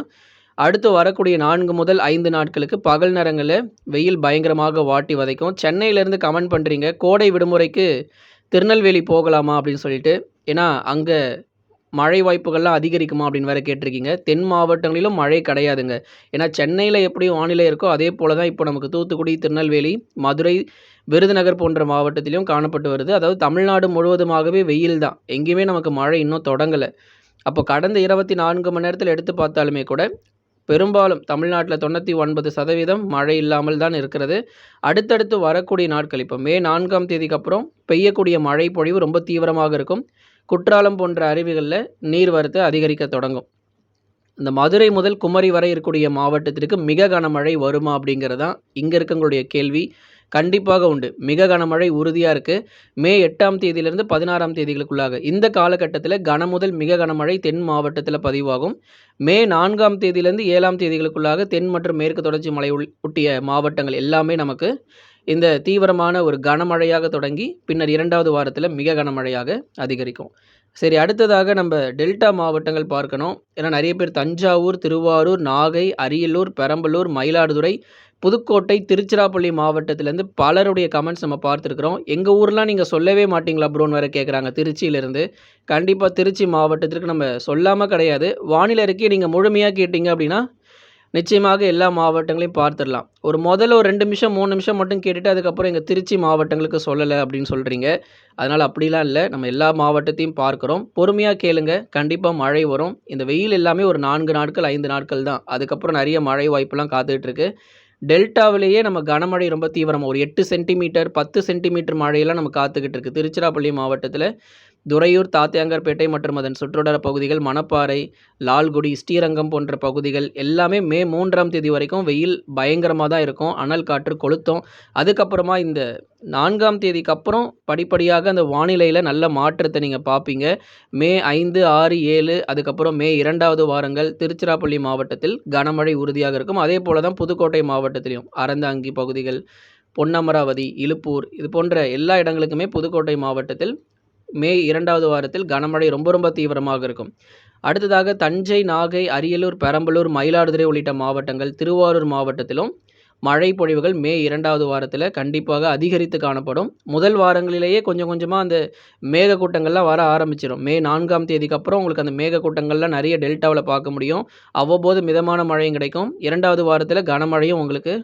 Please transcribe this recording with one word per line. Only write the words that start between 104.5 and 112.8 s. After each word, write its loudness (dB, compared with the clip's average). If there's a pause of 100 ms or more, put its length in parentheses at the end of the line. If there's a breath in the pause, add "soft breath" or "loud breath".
ஐந்து -2
நாட்கள் -4
தான். -4
அதுக்கப்புறம் -4
நிறைய 0
மழை 0
வாய்ப்பெல்லாம் -2
காத்துட்டு -2
இருக்கு. -2 (520 soft breath)
டெல்டாவிலேயே 4
நம்ம -2
கனமழை 0
ரொம்ப -2
தீவிரமா, -2
ஒரு -2
எட்டு -2
சென்டிமீட்டர், -2
பத்து -2
சென்டிமீட்டர் -2
மழையெல்லாம் 0
நம்ம -4
காத்துக்கிட்டு -4